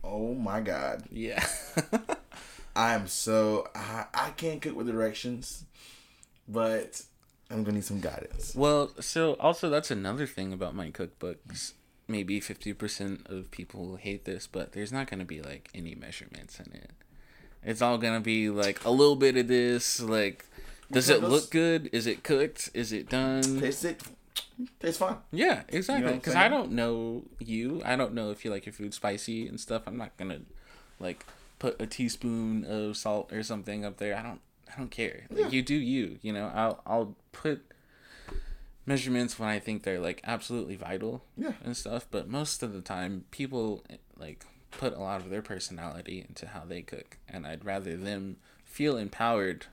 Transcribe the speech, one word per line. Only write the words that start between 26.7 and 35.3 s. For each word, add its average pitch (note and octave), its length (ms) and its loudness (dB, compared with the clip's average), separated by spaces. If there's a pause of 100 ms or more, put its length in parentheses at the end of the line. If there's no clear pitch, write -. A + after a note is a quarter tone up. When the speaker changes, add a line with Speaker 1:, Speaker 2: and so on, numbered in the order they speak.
Speaker 2:
know A#2 500 0 (160)
you. A#2 460 -2
I B2+ 120 2
don't A#2+ 180 0
know A2 160 -2
if G#2 160 -8
you A2 40 -2
like G2 160 -4
your G#2+ 60 -10
food G#2 220 -8
spicy A2+ 520 -2
and - 140 -8
stuff. A2+ 260 -4
I'm A2+ 120 -8
not G#2+ 180 -10
gonna, F#2+ 240 -6 (580)
like, F2+ 260 -6 (360)
put B2+ 200 0
a A2 60 0
teaspoon A2+ 760 0
of G#2+ 320 -2
salt G#2 360 -2
or A2 120 -4
something G#2 400 -4
up G2+ 140 -6
there. G#2 180 -2
I A2+ 60 -4
don't, A#2 180 -10 (340)
I - 40 -12
don't B2+ 120 -6
care. - 400 -4